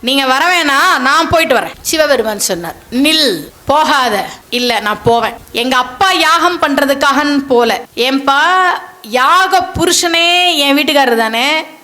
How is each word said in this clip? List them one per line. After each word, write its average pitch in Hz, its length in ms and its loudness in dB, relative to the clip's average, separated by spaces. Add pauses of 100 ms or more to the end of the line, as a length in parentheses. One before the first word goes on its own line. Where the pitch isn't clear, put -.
நீங்க 269 240 -2
வர 262 220 2
வேணாம், 330 520 2
நான் 277 300 0
போயிட்டு 320 260 2
வரேன்." - 260 -2
சிவபெருமான் 269 580 0
சொன்னார், 170 360 -6 (160)
"நில், 262 640 0 (120)
போகாத." 254 640 0 (240)
"இல்ல, 240 300 -2
நான் 208 240 -6
போவேன். 233 320 0 (160)
எங்க 254 240 -2
அப்பா 254 340 0
யாகம் 330 520 2
பண்றதுக்காகன்னு 285 760 0 (100)
போல." 233 320 2 (160)
"ஏன்பா, 277 460 0 (600)
யாக 339 580 2
புருஷனே 339 960 0
என் 285 200 2
வீட்டுக்காரர் 277 400 2
தானே 240 500 -2 (180)